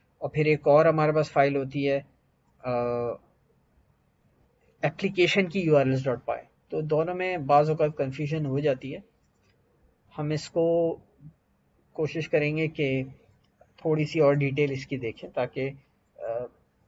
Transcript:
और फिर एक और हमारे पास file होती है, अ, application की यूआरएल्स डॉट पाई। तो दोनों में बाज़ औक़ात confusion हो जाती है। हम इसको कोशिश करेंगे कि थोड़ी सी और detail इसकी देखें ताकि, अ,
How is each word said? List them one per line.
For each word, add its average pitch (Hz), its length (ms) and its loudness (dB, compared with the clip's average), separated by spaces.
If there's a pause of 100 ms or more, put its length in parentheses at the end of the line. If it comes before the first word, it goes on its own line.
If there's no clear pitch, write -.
(220)
और - 140 -6
फिर 151 120 2
एक 151 200 2
और 156 200 8
हमारे 156 240 4
पास 151 180 0
file 143 260 2
होती 139 280 -4
है, 139 160 0 (640)
अ, 127 60 -4 (2250)
application 185 600 0
की 190 140 -4
यूआरएल्स 135 440 2
डॉट 120 200 -4
पाई। 117 160 -6 (300)
तो 156 100 -4
दोनों 156 340 -2
में 180 300 -4
बाज़ 147 260 4
औक़ात 151 260 0
confusion 147 480 -4
हो 135 140 -2
जाती 135 320 -2
है। 185 120 -12 (1120)
हम 151 180 -4
इसको 165 600 0 (1000)
कोशिश 156 340 -6
करेंगे 156 400 0
कि 135 440 -2 (520)
थोड़ी 156 420 -2
सी 160 140 -2
और 143 160 6
detail 143 360 0
इसकी 135 260 -8
देखें 117 340 -10
ताकि, 127 300 -6 (580)
अ, 117 280 -8 (400)